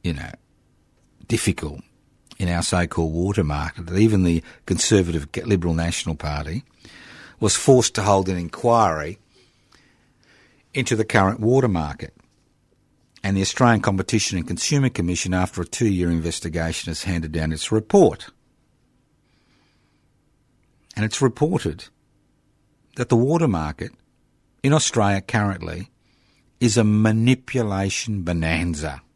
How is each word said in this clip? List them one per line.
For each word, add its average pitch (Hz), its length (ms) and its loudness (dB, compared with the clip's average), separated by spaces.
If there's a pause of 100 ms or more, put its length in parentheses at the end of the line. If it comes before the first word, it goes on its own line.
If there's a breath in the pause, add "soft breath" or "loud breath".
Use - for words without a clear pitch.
you 87 120 -4
know, 67 180 -10 (960)
difficult 82 540 -2 (580)
in 92 80 0
our 87 160 0
so-called 85 480 0
water 92 320 0
market 73 440 -4
that 85 100 -4
even 104 260 4
the 85 180 2 (240 loud breath)
Conservative 85 640 0 (180)
Liberal 87 280 0
National 82 420 -2
Party 73 480 -8 (800 loud breath)
was 107 160 0
forced - 380 4
to 104 80 -2
hold 98 260 2
an 92 80 -2
inquiry 87 840 0 (1500 soft breath)
into 127 220 0
the 107 100 0
current 98 340 2
water 123 280 4
market. 78 480 -2 (1120)
And 98 120 0
the 95 40 2
Australian 113 400 2
Competition 98 560 0
and 78 100 -4
Consumer 135 420 0
Commission, 90 440 -4
after 92 280 -2
a 85 40 -4
two-year 92 440 0
investigation, 82 800 -4
has 80 140 -8
handed 82 280 -4
down 78 200 -2
its - 200 -6
report. 110 580 4 (2750)
And 107 100 -2
it's - 160 -4
reported 127 640 -2 (1080)
that 127 140 -4
the 127 60 4
water 151 320 2
market 82 440 -4 (680)
in 139 120 2
Australia 101 480 2
currently 92 680 -4 (680)
is 117 180 2
a 113 60 4
manipulation 107 1400 0
bonanza. 80 800 -2 (140)